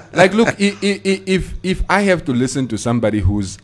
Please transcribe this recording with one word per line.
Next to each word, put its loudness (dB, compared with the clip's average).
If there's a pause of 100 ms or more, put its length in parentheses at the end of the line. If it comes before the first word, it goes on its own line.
(120)
like, 4
look, 4 (100)
i-, 2
i-, -2
i-, 0
if, -2 (100)
if -2
I 2
have 2
to -2
listen -2
to -6
somebody 0
who's -2